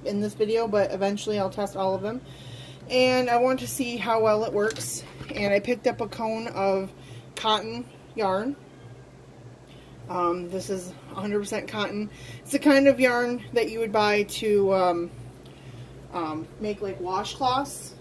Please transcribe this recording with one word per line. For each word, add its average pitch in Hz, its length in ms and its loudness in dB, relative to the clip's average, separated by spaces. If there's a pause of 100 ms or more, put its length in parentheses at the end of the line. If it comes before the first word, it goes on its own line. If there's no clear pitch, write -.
in 202 160 -2
this 208 140 -4
video, 226 320 2
but 202 240 2
eventually 202 480 0
I'll 190 100 0
test 196 280 -4
all 190 180 0
of 190 80 -4
them. 226 200 -4 (680)
And 254 400 4
I 240 60 4
want 254 240 4
to 247 80 -6
see 240 280 -4
how 226 240 2
well 214 220 4
it 226 100 -2
works. 214 520 -2 (280)
And 202 220 0
I 202 60 6
picked 233 260 -2
up 233 140 0
a 220 80 -2
cone 226 400 -4
of 190 420 0 (460)
cotton 220 500 0 (300)
yarn. 214 400 0 (1500)
Um, 175 420 0
this 185 200 -6
is 185 220 -6 (200)
a - 20 -14
hundred 202 240 -2
percent 202 300 -4
cotton. 208 420 -4 (300)
It's - 100 -14
the 277 80 2
kind 277 300 8
of 247 100 6
yarn 240 540 2
that 233 180 2
you 220 80 -6
would 220 140 -2
buy 208 320 4
to, 202 500 2
um, 175 360 2 (1000)
um, 160 360 -6 (100)
make, 208 240 -4
like, 190 160 -6
washcloths. 247 1040 -2